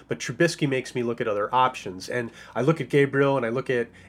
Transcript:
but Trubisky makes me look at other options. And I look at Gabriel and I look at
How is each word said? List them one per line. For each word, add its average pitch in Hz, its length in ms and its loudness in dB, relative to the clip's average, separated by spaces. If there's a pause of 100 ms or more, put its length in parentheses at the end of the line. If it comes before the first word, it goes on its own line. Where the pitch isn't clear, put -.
but 113 120 -4
Trubisky 160 480 0
makes 131 280 -4
me 123 80 -2
look 117 160 -4
at 113 80 -2
other 104 260 -2
options. 120 540 0
And 120 240 -4 (240)
I 113 60 -2
look 156 180 2
at 123 100 -6
Gabriel 139 480 4
and 123 80 -2
I 113 40 -2
look 127 200 -4
at 120 200 0 (200)